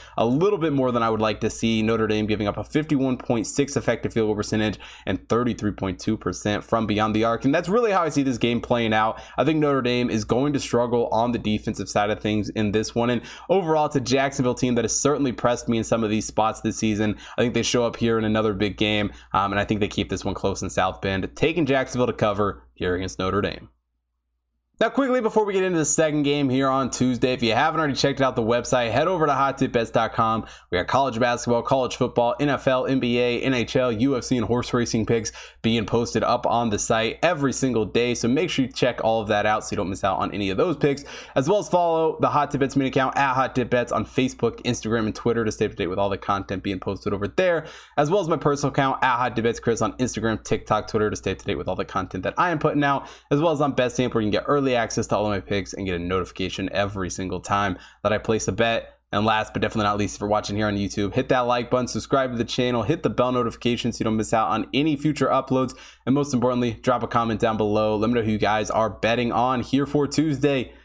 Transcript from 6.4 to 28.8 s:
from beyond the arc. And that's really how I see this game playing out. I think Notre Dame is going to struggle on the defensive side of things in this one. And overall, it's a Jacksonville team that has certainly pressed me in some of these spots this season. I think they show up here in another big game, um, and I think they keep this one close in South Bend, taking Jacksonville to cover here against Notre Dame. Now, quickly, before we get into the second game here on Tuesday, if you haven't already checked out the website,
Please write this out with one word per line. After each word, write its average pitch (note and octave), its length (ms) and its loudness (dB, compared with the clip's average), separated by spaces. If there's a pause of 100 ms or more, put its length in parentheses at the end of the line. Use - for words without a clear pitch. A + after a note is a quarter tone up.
from A2+ 220 0
beyond G#2+ 280 0
the G#2+ 100 2
arc. A2+ 200 0
And C#3 100 2
that's E3+ 140 0
really A3 240 2
how F#3 100 2
I E3 60 0
see C#3+ 140 0
this C3 160 -2
game A#2+ 240 0
playing A#2 320 0
out. A2 260 0 (160)
I - 80 2
think D#3 140 2
Notre C#3+ 240 2
Dame B2 260 0
is G#2 160 -2
going C3+ 300 0
to C3+ 60 -2
struggle A#2+ 480 0
on A#2 240 0
the A2+ 60 -2
defensive G#2 500 -4
side G#2 200 0
of G#2+ 120 -2
things G#2+ 280 0
in G#2+ 240 -2
this A2 220 -2
one. A#2+ 160 2
And A#2 100 0 (300)
overall, D#3+ 360 2
it's D3 100 -2
a C3+ 40 2
Jacksonville C3 540 0
team B2 220 0
that A2+ 80 2
has - 140 0
certainly C#3 340 2
pressed A#2+ 360 -2
me A#2 80 2
in A2 80 0
some A2+ 180 0
of G#2+ 60 2
these G#2 160 0
spots A2 380 -2
this A2 160 -4
season. G#2+ 400 0 (180)
I - 60 2
think A#2+ 100 2
they A#2 100 0
show A#2+ 220 2
up A2+ 120 -2
here A#2 220 2
in A2 60 0
another G#2+ 300 2
big G2 240 -2
game, G#2 340 2 (200)
um, G2 200 2
and G2+ 80 2
I G2+ 40 0
think G2+ 160 0
they G2+ 80 0
keep G2 200 -4
this F#2+ 160 -4
one G2 100 -2
close - 280 -2
in F#2 80 -4
South F#2 300 0
Bend, F#2+ 340 -2
taking E3 320 0
Jacksonville B2+ 400 0
to A2+ 60 0
cover G#2 500 0 (120)
here F2+ 200 -2
against F#2 240 -6
Notre F#2+ 240 0
Dame. - 260 -6 (1120)
Now, A3 80 4
quickly, B3+ 320 2
before G#3+ 240 0
we G3+ 80 -2
get F#3+ 100 2
into F#3 160 0
the D3+ 60 2
second D3+ 400 2
game C#3+ 240 2
here C3 180 2
on C3+ 240 0
Tuesday, B2+ 440 0
if B2 80 -4
you A2+ 100 2
haven't D#3 260 2
already D3 160 0
checked C#3 260 0
out C3 140 2
the A#2+ 80 0
website, A#2+ 480 0